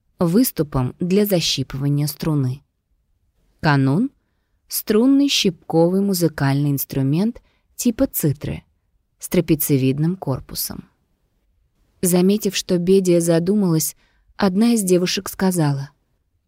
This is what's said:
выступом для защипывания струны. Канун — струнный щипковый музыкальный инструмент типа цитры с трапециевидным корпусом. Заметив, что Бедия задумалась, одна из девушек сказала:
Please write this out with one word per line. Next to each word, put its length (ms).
выступом 800
для 280
защипывания 800
струны. 560
Канун — 500
струнный 600
щипковый 720
музыкальный 680
инструмент 720
типа 300
цитры 560
с 100
трапециевидным 880
корпусом. 720
Заметив, 560
что 220
Бедия 420
задумалась, 760
одна 360
из 100
девушек 460
сказала: 600